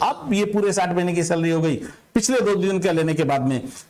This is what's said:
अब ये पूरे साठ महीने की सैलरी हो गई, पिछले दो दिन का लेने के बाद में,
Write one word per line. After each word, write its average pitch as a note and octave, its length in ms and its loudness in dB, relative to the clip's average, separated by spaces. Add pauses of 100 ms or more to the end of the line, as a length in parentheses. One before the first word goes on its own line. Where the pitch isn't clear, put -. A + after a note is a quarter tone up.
अब C#4+ 300 -2
ये G3+ 120 2
पूरे G3+ 280 0
साठ F3 220 0
महीने F3 200 0
की E3+ 100 0
सैलरी E3 260 0
हो E3 100 2
गई, D#3 160 2 (380)
पिछले B3 260 2
दो G3+ 140 2
दिन F#3+ 240 0
का F3+ 140 0
लेने D#3+ 220 0
के D#3 100 0
बाद C#3 180 0
में, C3 260 -2 (220)